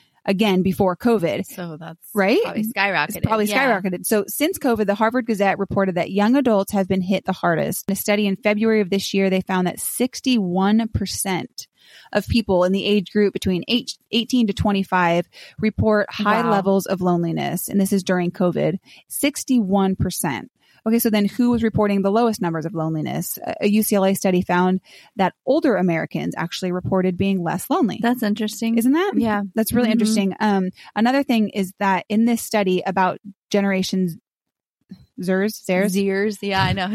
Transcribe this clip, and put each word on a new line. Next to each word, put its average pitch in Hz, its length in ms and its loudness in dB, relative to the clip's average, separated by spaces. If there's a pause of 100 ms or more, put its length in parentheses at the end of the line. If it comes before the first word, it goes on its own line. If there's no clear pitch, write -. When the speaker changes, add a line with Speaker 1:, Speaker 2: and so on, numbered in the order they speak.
(260)
Speaker 1:
Again, 190 360 2
before 180 360 0
covid. 180 480 0
Speaker 2:
So 170 320 -12
that's 165 200 -16 (160)
Speaker 1:
Right? 214 300 2
Speaker 2:
probably 220 220 -4
skyrocketed. 196 500 -2
Speaker 1:
It's - 100 -4
probably 214 200 2
Speaker 2:
Yeah. 233 360 2
Speaker 1:
skyrocketed. 180 240 -4
So 208 220 0
since 311 320 -4
covid, 226 260 0
the 196 100 2
Harvard 226 300 0
Gazette 196 340 0
reported 190 360 0
that 170 160 -2
young 202 240 4
adults 226 380 2
have 190 160 0
been 190 120 0
hit 185 220 0
the - 80 -2
hardest. 165 560 -2
In 196 60 -2
a - 20 -2
study 208 320 0
in 190 80 0
February 214 460 2
of 185 80 -2
this 196 240 -2
year, 196 160 2
they 190 100 2
found 185 260 0
that - 140 -4
sixty-one 220 1120 0
percent - 760 -6 (460)
of 202 140 -2
people 190 380 2
in 185 60 2
the 196 140 -2
age 202 260 0
group 208 220 2
between 180 340 -2
eight, - 300 -4 (140)
eighteen 240 360 0
to 196 60 0
twenty-five 180 720 0 (300)
report 214 540 0
high 214 320 0
Speaker 2:
Wow. 170 80 0
Speaker 1:
levels 196 340 2
of 190 160 -4
loneliness. 170 640 -2
And 196 140 0
this 190 120 0
is 196 100 0
during 180 260 -2
covid. 170 480 0 (300)
Sixty-one 196 880 0
percent. - 560 -6 (340)
Okay, 226 140 2
so 226 100 2
then 208 160 2
who 240 260 0
was 233 100 0
reporting 208 400 2
the 196 100 0
lowest 226 300 2
numbers 165 240 -2
of 165 80 -8
loneliness? 156 720 -4
A, - 200 -2
a - 20 4
U 208 160 4
C 208 120 0
L 190 100 4
A 190 80 4
study 185 280 0
found 185 380 2 (380)
that 190 160 0 (120)
older 269 300 2
Americans 165 600 -2
actually 175 340 -6
reported 185 460 0
being 196 260 0
less 170 260 -4
lonely. 277 320 0
Speaker 2:
That's 240 220 0
interesting. 214 540 -2
Speaker 1:
Isn't 240 160 2
that? 370 220 2
Speaker 2:
Yeah. 214 260 0 (140)
Speaker 1:
That's 226 180 0
really 240 140 2
Speaker 2:
Mm-hmm. 220 40 2
Speaker 1:
interesting. 214 480 2
Um, 196 300 0 (260)
another 247 260 2
thing 226 280 2
is 190 300 -4
that 196 280 0
in 214 160 2
this 233 180 2
study 185 440 0
about 185 340 0 (300)
Generation 190 720 0 (1000)
Zers, 190 500 -2
Zers? 190 220 2
Speaker 2:
Zers, 196 500 0
yeah, 190 220 0
I 185 80 2
know. 185 160 -2
<laughs> 202 80 -6